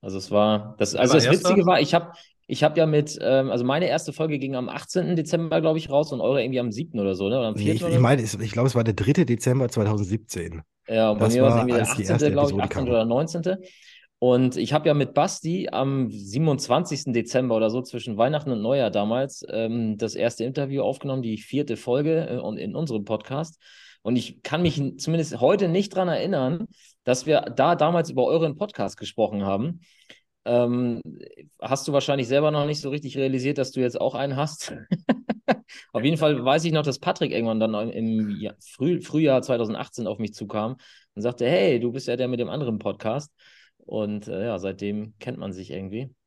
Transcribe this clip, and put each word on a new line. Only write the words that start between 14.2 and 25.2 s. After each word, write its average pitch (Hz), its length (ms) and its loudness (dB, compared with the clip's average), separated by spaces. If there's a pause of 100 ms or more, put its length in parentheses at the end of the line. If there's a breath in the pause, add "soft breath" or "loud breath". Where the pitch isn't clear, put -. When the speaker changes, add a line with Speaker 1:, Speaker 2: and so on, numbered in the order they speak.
Speaker 1:
ich 120 160 -2
hab 151 120 2
ja 151 80 4
mit 143 200 0
Basti 165 580 -2
am 135 380 -2
siebenundzwanzigsten 135 1040 -2
Dezember 117 420 0
oder 110 140 2
so 123 120 -2
zwischen 120 360 -10
Weihnachten 143 340 0
und 110 100 -2
Neujahr 120 280 0
damals, 113 600 -2
ähm, 113 480 -2
das 107 180 -4
erste 117 300 -2
Interview 135 380 -4
aufgenommen, 131 380 -4
die 110 160 -4
vierte 131 400 -4
Folge, 147 520 0
äh, 123 80 -4
und 107 200 -6
in 101 180 -8
unserem 131 280 -4
Podcast. 135 580 -6 (420 loud breath)
Und 120 120 0
ich - 260 -4
kann 156 200 2
mich 160 160 2
n-, 139 220 -2
zumindest 160 420 0